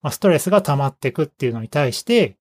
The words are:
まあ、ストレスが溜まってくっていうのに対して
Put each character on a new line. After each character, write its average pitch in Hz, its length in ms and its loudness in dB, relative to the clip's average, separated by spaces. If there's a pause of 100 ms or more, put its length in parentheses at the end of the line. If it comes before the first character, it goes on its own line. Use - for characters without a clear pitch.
ま 139 100 -4
あ、 - 0 -
ス - 80 -10
ト 202 100 4
レ 170 100 4
ス - 100 -4
が 202 120 4
溜 147 160 0
ま 139 100 0
っ - 100 -6
て 127 140 -4
く 160 120 -2
っ 151 40 -2
て - 180 -8
い 123 40 2
う 117 40 -4
の 113 80 -6
に 113 60 -10
対 139 240 0
し - 120 -8
て 202 380 0